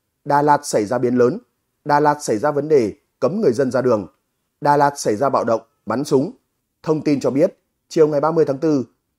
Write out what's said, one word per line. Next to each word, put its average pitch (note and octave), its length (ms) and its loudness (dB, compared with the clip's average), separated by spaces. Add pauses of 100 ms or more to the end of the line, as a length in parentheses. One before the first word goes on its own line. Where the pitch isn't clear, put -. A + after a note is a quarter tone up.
(240)
Đà C#3+ 180 2
Lạt D3 200 4
xảy A2 220 -2
ra B2 140 -4
biến B2 160 0
lớn, B2 240 2 (460)
Đà D3 160 2
Lạt D3 200 2
xảy A#2 180 -4
ra C#3 120 0
vấn C#3+ 180 -4
đề, B2 260 2 (260)
cấm E3+ 200 -2
người E3 120 2
dân B2+ 180 0
ra B2 120 -2
đường, A2+ 240 0 (540)
Đà C#3+ 160 2
Lạt C#3+ 200 2
xảy A2 200 -4
ra C3+ 120 -2
bạo A#2+ 160 -2
động, A2+ 160 -2 (260)
bắn A#2+ 180 -4
súng. D3+ 280 0 (500)
Thông D#3 200 -2
tin C#3+ 180 0
cho C3 100 -2
biết, D3+ 280 -2 (300)
chiều D#3 200 2
ngày D3 120 -2
ba D3+ 100 0
mươi D#3+ 140 2
tháng C#3 140 -2
tư, D3 260 0 (340)